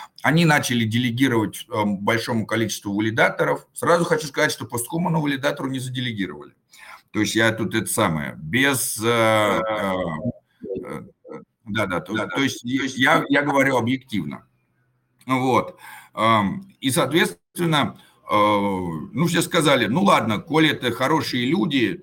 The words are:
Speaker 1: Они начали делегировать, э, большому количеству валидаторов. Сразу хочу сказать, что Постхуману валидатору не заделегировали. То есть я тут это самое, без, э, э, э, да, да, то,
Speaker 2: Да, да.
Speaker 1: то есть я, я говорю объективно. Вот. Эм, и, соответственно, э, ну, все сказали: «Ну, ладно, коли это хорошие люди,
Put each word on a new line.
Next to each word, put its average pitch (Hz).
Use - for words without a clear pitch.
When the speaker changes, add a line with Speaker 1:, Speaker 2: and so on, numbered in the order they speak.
Speaker 1:
Они 156
начали 139
делегировать, 117
э, 113
большому 110
количеству 104
валидаторов. 143
Сразу 170
хочу -
сказать, -
что -
Постхуману 165
валидатору 143
не 131
заделегировали. 110
То 104
есть 101
я 113
тут 110
это 104
самое, 78
без, 131
э, -
э, 107
э, 73
да, 107
да, 90
то, 90
Speaker 2:
Да, 107
да. 92
Speaker 1:
то 135
есть 131
я, 131
я 143
говорю 139
объективно. 107
Вот. 127
Эм, 104
и, 131
соответственно, 156
э, -
ну, 101
все 175
сказали: 143
«Ну, 113
ладно, 113
коли 151
это 127
хорошие 131
люди, 139